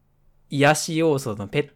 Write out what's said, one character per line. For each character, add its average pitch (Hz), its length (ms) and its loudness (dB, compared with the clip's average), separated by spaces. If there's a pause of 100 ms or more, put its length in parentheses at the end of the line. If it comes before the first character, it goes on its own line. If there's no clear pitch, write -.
(500)
癒 143 240 4
し 160 240 -6
要 156 220 2
素 120 160 -6
の 117 120 -10
ペ 143 120 -4
ッ 143 160 -4